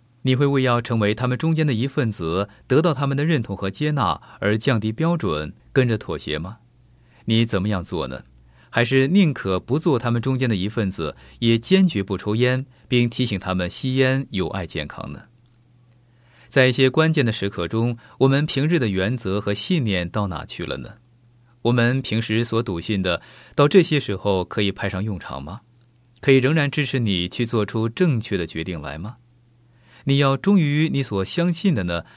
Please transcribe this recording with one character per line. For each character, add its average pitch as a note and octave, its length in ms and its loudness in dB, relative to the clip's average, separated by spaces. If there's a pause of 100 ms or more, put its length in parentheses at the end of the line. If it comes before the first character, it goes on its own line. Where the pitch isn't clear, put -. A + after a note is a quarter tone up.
(220)
你 C3 120 2
会 C3+ 120 2
为 C#3 160 2
要 B2 180 2
成 A#2 180 -2
为 G#2 160 2
他 B2+ 140 -2
们 B2+ 80 -2
中 D#3+ 180 0
间 D#3 100 2
的 D3 100 2
一 A2+ 120 0
份 C3 240 -2
子， F2+ 380 -2 (180)
得 C#3 160 4
到 E3+ 100 2
他 C#3 140 -2
们 C#3 100 -2
的 C#3+ 80 0
认 D#3+ 180 2
同 G2+ 140 -8
和 F#2+ 140 -4
接 D3 220 -2
纳 A2 280 0 (200)
而 G#2 180 2
降 A#2 220 0
低 G#2 100 -2
标 D#3+ 260 0
准， D#2 380 -4 (180)
跟 B2+ 140 4
着 A#2 100 0
妥 E2 220 -6
协 D2+ 180 -4
吗？ F2+ 220 -8 (680)
你 A2+ 180 4
怎 G#2 180 0
么 G2+ 60 0
样 G2 140 -2
做 D#2+ 260 -4
呢？ C2 160 -12 (460)
还 A#2+ 140 2
是 C3 240 2
宁 F3 240 4
可 F#2+ 260 -2
不 A#2+ 200 -2
做 D#3 200 2
他 A#2+ 120 -2
们 A#2 100 0
中 C3 180 -2
间 B2 100 0
的 A2+ 60 2
一 F#2+ 140 0
份 G#2+ 220 -2
子， D#2+ 260 -6 (220)
也 A#2 200 4
坚 F#3 300 4
决 G2+ 140 -2
不 F#2+ 140 -4
抽 G#2 200 -2
烟， B2+ 300 0 (200)
并 A#2+ 220 2
提 B2 180 -2
醒 G2+ 120 -2
他 F#2 160 -4
们 F2+ 160 -2
吸 C3 260 -4
烟 C3 340 2
有 F#2 200 -4
害 F#2 160 -6
健 D#2 200 -8
康 - 260 -12
呢？ - 100 -16 (1300)
在 C3 180 4
一 B2+ 60 4
些 C3 160 4
关 D#3+ 240 2
键 D3 140 2
的 A2+ 60 0
时 G2+ 160 -2
刻 F2+ 180 -6
中， A2+ 300 -2 (220)
我 C3+ 100 6
们 C#3+ 180 2
平 C#3+ 220 0
日 E3+ 100 2
的 B2 100 0
原 G2 280 0
则 G2 240 -4
和 G#2 120 -2
信 D#3+ 300 0
念 F#2 260 0
到 G2+ 200 -2
哪 D#2+ 160 -8
去 - 200 -10
了 C2+ 120 -6
呢？ - 180 -12 (680)
我 A#2 100 2
们 B2 300 2
平 A2+ 200 -2
时 A2+ 220 0
所 A2+ 180 -2
笃 F#2+ 160 -4
信 G2 240 -2
的， F2 180 0 (340)
到 D3 120 4
这 F3 160 6
些 D#3 160 2
时 G#2+ 160 -4
候 F#2+ 300 0
可 - 180 -4
以 G2 80 0
派 F#2+ 180 -4
上 F#2+ 140 -4
用 G#2 160 -6
场 C2+ 240 -12
吗？ D2+ 180 -12 (600)
可 - 100 2
以 C3+ 60 8
仍 C3 180 4
然 C#3+ 160 2
支 D3 160 -2
持 B2+ 140 -2
你 F#2+ 280 0
去 - 160 -4
做 A2+ 220 0
出 A2+ 220 -2
正 B2+ 320 0
确 G#2 160 -4
的 F2 100 -2
决 D#2+ 160 -6
定 F2 180 -8
来 C#2+ 180 -10
吗？ G2+ 180 -12 (880)
你 C#3 140 2
要 C#3 180 2
忠 G3 240 4
于 D3+ 320 2
你 C#3 100 -2
所 G2 220 -2
相 E3+ 280 -2
信 E3 220 0
的 G2+ 100 -2
呢， F2 200 -4 (120)